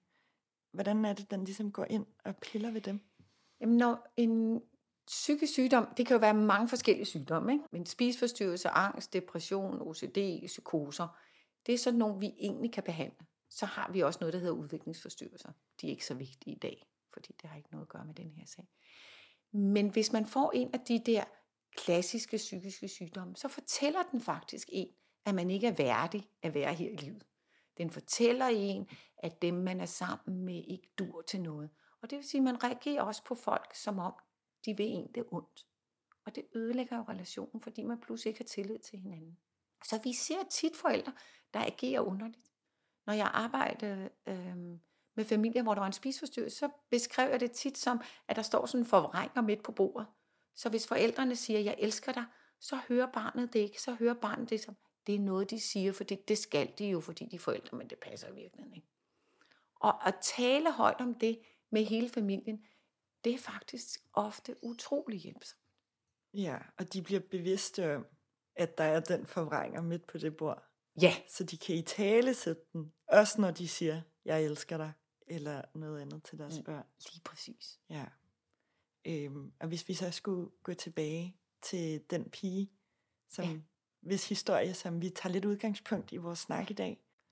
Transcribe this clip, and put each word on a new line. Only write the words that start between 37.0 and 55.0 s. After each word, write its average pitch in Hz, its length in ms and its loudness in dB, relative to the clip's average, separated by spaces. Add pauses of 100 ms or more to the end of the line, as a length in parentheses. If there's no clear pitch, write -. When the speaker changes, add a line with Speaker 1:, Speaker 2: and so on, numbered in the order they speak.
Speaker 2:
relationen, 190 520 -8
fordi 220 220 -10
man 233 180 -4
pludselig 226 300 -6
ikke 220 100 -6
har 233 80 -12
tillid 202 300 -6
til - 200 -16
hinanden. 170 400 -14 (460)
Så 220 200 -2
vi 247 80 -2
ser 349 380 -2
tit 320 260 0
forældre, 262 360 2 (420)
der 220 120 0
agerer 254 340 0
underligt. 208 520 -6 (540)
Når 208 80 0
jeg 214 180 2
arbejder, 208 760 0 (180)
øhm, 180 540 -8 (340)
med 220 100 0
familier, 226 380 4
hvor 214 120 4
der 202 60 2
var 196 60 2
en 196 60 0
spiseforstyrrelse, - 640 -4
så 285 140 0 (200)
beskrev 247 400 2
jeg 247 100 2
det 240 120 0
tit - 260 -4
som, 233 220 0 (280)
at - 80 0
der 220 60 0
står - 240 2
sådan 254 140 2
en 233 60 2
forvrænger 190 540 6
midt 208 220 2
på 233 100 -6
bordet. 202 340 0 (480)
Så - 160 -4
hvis 220 160 0
forældrene 247 500 2
siger, 214 240 0
"Jeg 208 180 0
elsker 214 340 0
dig," 240 120 -4 (360)
så - 160 -6
hører 254 360 2
barnet 240 400 -2
det 226 60 4
ikke. 208 240 0
Så 247 120 -4
hører 233 200 4
barnet 233 360 -4
det 220 100 -2
som, 208 160 -14 (300)